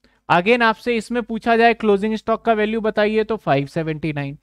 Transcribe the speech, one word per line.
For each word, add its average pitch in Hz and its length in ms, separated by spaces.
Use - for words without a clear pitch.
Again 196 340
आपसे 226 340
इसमें 233 260
पूछा 233 340
जाए 233 160
क्लोजिंग 214 420
स्टॉक 220 300
का 233 80
वैल्यू 214 280
बताइए 214 420
तो 220 140
फ़ाइव 143 300
सेवेंटी 156 460
नाइन। 143 300